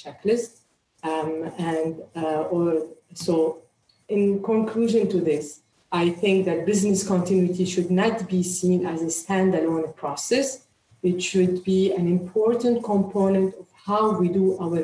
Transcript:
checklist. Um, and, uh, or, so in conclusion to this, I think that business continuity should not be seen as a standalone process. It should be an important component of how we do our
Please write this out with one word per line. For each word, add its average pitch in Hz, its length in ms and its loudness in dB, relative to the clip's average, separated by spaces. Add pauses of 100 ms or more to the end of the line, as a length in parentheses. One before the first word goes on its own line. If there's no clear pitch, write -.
checklist. 214 500 -2 (520)
Um, 160 280 -2 (280)
and, 160 320 -2 (320)
uh, 156 200 0 (120)
or, 175 100 2 (500)
so 160 480 0 (540)
in 202 260 2
conclusion 220 720 0
to 175 60 0 (100)
this, 147 160 -2 (580)
I 175 60 2 (120)
think 196 140 4 (120)
that 165 240 -2
business 196 280 2 (140)
continuity 180 580 2
should 180 180 -2
not 190 380 0
be 185 140 0
seen 180 440 0
as 165 140 -4 (100)
a - 100 -4
standalone 165 680 0 (140)
process. 247 440 -2 (560)
It 180 200 0
should 180 420 0
be 190 160 2 (200)
an 175 60 0
important 226 680 2 (160)
component 196 580 2 (100)
of - 60 -20 (240)
how 214 140 2 (160)
we 180 80 2 (120)
do 185 240 2
our 165 200 -2